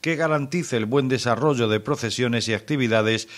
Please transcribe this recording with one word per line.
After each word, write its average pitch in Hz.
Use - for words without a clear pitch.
que 160
garantice 151
el 110
buen 131
desarrollo 120
de 107
procesiones 117
y 113
actividades 110